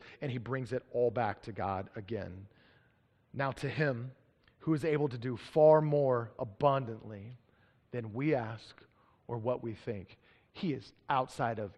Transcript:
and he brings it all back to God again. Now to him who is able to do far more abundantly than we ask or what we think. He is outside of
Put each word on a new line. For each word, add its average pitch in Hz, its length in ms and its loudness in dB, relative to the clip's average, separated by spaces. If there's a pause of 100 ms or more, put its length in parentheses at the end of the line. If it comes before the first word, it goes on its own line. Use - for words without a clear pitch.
(200)
and 147 100 -4
he 123 80 -4
brings 120 340 -6
it 127 200 -4
all 120 180 4
back 107 320 -2
to 117 100 -10
God 98 440 -4
again. 98 500 -8 (880)
Now 135 180 -2
to - 160 -8
him 127 440 -2 (460)
who 160 160 0
is 147 100 0
able 151 240 2
to 123 100 -8
do 123 180 -4
far 156 440 8
more 135 580 2
abundantly 113 960 -2 (540)
than 113 220 -8
we 139 220 0
ask 110 460 -6 (480)
or 117 100 -4
what 120 240 -2
we 113 120 -6
think. 101 440 -10 (340)
He 180 200 -2
is 123 200 -10 (160)
outside 127 520 0
of 104 180 -6